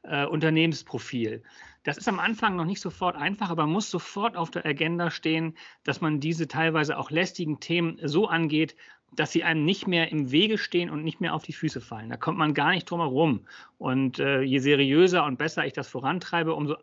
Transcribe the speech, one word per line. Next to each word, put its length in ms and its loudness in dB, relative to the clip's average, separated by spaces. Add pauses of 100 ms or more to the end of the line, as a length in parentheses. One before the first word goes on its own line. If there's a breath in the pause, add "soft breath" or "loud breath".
äh, 220 -2
Unternehmensprofil. 1160 0 (400 loud breath)
Das 140 -4
ist 100 -4
am 120 0
Anfang 360 0
noch 100 0
nicht 160 -4
sofort 340 -2
einfach, 340 -4
aber 180 0
muss 240 0
sofort 460 -4
auf 140 -4
der 140 -6
Agenda 460 0
stehen, 440 -2 (280 loud breath)
dass 180 -4
man 180 0
diese 280 -2
teilweise 500 0
auch 140 -8
lästigen 480 -2
Themen 440 -2
so 240 2
angeht, 480 0 (400 loud breath)
dass 160 0
sie 120 2
einem 220 2
nicht 220 0
mehr 240 2
im 200 -2
Wege 260 4
stehen 320 -2
und 140 -6
nicht 160 -6
mehr 140 -2
auf 100 -4
die 100 -14
Füße 280 -4
fallen. 280 -12
Da 80 -8
kommt 200 -2
man 160 4
gar 180 2
nicht 180 -2
drum 100 -4
herum. 460 2 (320 loud breath)
Und, 420 -2
äh, 220 2
je 180 2
seriöser 640 6
und 120 -2
besser 280 -2
ich 80 -6
das 140 -8
vorantreibe, 640 -2
umso 300 -2